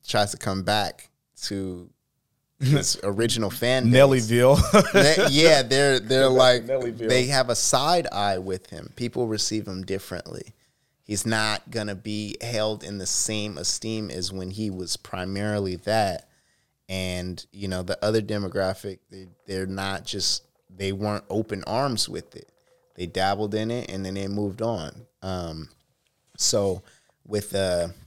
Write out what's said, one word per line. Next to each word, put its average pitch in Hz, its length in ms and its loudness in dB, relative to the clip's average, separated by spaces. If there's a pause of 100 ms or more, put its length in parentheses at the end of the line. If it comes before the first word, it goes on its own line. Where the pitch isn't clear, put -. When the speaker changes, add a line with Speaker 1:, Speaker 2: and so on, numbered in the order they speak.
Speaker 1:
tries 104 240 0
to - 60 -10
come 95 260 -4
back 104 460 -2 (340)
to 92 460 -8 (360)
Speaker 2:
<laughs> - 360 -20
Speaker 1:
his 135 420 2
original 110 460 0
fan 123 420 2
base, - 100 6
Speaker 2:
Nellyville. 127 560 6 (340)
<laughs> - 20 -8
Speaker 1:
they, 185 360 6
yeah, 151 320 8
they're, 131 380 4
they're 131 280 4
Speaker 2:
Come 131 100 6
back - 20 6
Speaker 1:
like, 123 280 6
Speaker 2:
to 127 60 -2
Nellyville. 120 360 -4
Speaker 1:
they 123 160 4
have 131 240 2
a 117 60 2
side 151 560 2
eye 101 260 0
with 92 320 -6
him. - 260 -14
People 120 320 -4
receive 107 400 -4
him 95 160 -10
differently. 92 680 -10 (500)
He's 104 220 -6
not 107 440 -2
gonna 107 240 -6
be 107 480 -8
held 110 440 -4
in 101 140 -10
the 95 60 -8
same 107 520 -4
esteem 107 520 -6
as 90 220 -8
when 92 180 -8
he 104 220 -6
was 92 240 -8
primarily 98 800 -6
that. 101 540 -2 (580)
And, 90 640 -6
you 98 160 -10
know, 92 160 -4
the 90 200 -6
other 107 180 2
demographic, 98 800 -4 (120)
they, 95 160 -18 (180)
they're 95 220 -6
not 95 380 -6
just, - 380 -4 (300)
they 98 200 -4
weren't 104 360 -4
open 104 380 -4
arms 123 400 -2
with - 300 -10
it. - 120 -20 (460)
They 90 120 -8
dabbled 98 460 -2
in 107 180 -4
it 120 200 -8
and 95 140 -8
then 95 80 -8
they 98 160 -6
moved 104 320 -6
on. 107 440 -8 (160)
Um, 85 460 -8 (680)
so 98 440 0 (460)
with 101 260 -4
a 92 400 0 (140)